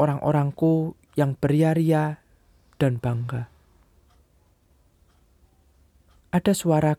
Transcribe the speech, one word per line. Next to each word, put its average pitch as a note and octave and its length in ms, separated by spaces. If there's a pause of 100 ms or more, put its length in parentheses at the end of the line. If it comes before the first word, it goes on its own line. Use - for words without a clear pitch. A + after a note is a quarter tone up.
Orang-orangku D3+ 960 (160)
yang C#3 240
beria-ria D#3 800 (560)
dan B2+ 240
bangga." A#2+ 480 (3000)
Ada F3+ 160
suara D#3 480